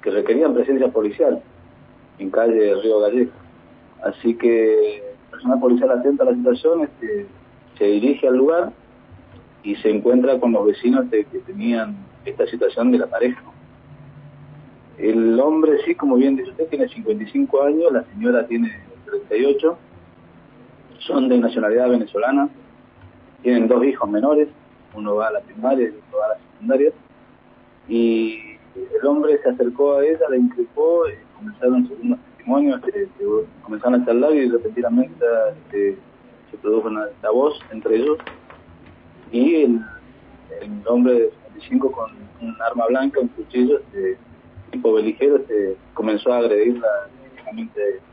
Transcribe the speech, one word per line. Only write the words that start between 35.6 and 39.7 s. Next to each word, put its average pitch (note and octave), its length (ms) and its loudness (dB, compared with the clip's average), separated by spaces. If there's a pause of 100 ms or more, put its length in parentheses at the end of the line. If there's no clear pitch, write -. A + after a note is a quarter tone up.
se G#2 60 -16
produjo G#2+ 320 -2
una, G#2+ 160 -6 (180)
la G#2+ 80 -2
voz C#3 300 0 (100)
entre A2 260 -2
ellos, D3 220 0 (1120)
y C3 320 2
el, A#2+ 180 2 (840)